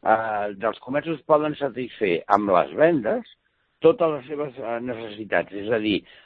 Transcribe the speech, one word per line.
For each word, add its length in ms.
eh, 540
dels 240
comerços 440
poden 320
satisfer 720
amb 240
les 220
vendes 520
totes 300
les 160
seves, 300
eh, 240
necessitats, 720
és 200
a 80
dir, 240